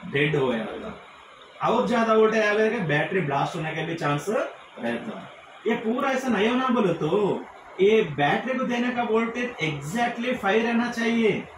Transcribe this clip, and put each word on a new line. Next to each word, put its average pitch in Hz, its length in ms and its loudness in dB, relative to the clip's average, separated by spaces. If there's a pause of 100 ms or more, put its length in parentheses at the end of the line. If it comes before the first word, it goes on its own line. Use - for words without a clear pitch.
डेड 147 300 0
हो 131 160 2
जाता। - 1160 -8
और 226 200 2
ज्यादा 226 260 2
वोल्टेज 220 280 6
आ 208 120 2
गया, 220 240 2
बैटरी 156 420 0
ब्लास्ट 147 360 -2
होने 160 180 -6
का 160 80 -4
भी - 120 -6
चांस 143 340 -2
रहता। 226 1000 -6 (360)
ये 233 80 2
पूरा 254 360 0
ऐसा 254 180 -2
नहीं 214 200 2
होना 254 200 0
बोले 208 260 2
तो, 180 500 0 (360)
ये 214 220 6
बैटरी 214 560 0
को 254 60 -2
देने 240 260 -2
का 240 120 -2
वोल्टेज 226 540 -2
exactly 220 800 -2
फ़ाइव 220 260 2
रहना 233 280 0
चाहिए। 226 680 0